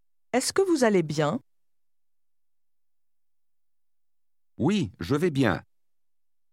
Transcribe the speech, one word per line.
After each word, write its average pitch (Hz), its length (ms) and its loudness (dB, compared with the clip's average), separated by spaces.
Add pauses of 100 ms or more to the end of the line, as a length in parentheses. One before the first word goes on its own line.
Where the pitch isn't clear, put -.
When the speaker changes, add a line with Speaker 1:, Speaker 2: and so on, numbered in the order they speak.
(320)
Speaker 1:
Est-ce 254 220 -2
que 392 80 2
vous 339 200 2
allez 208 200 4
bien ? 151 380 -2 (3250)
Speaker 2:
Oui, 135 420 -2
je 87 160 -4
vais 165 160 -2
bien. 120 320 0 (920)